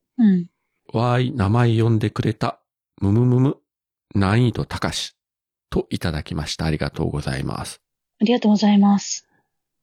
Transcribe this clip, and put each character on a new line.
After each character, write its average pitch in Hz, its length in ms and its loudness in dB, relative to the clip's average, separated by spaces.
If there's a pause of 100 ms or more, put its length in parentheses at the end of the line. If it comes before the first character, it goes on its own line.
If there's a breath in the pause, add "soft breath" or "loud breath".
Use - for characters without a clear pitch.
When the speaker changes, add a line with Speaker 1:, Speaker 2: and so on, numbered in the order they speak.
(180)
Speaker 1:
う 247 60 2
ん。 185 240 2 (440)
Speaker 2:
わ 120 280 0
ー 127 100 0
い、 - 20 -8
名 98 180 0
前 117 300 2
呼 113 120 2
ん 110 80 2
で 107 100 0
く - 120 -6
れ 110 120 0
た。 - 260 -6 (400)
む 98 140 0
む 120 120 4
む 123 140 4
む。 135 180 2 (560)
難 101 300 2
易 117 80 2
度 71 140 -4
高 - 260 -6
し。 - 240 -8 (540)
と - 200 -4
い - 100 -4
た 87 120 -4
だ 76 120 -6
き - 120 -10
ま 76 120 -6
し - 100 -10
た。 80 80 -6
あ 80 60 0
り 78 60 -2
が 73 120 -4
と - 140 -6
う 85 60 -2
ご 73 120 -6
ざ 67 160 -6
い 69 60 -6
ま - 200 -8
す。 - 180 -18 (400)
Speaker 1:
あ 214 40 0
り 233 80 2
が 247 60 0
と 214 100 0
う - 20 4
ご 208 60 4
ざ 208 140 2
い 208 60 4
ま 202 220 4
す。 - 280 -10 (560)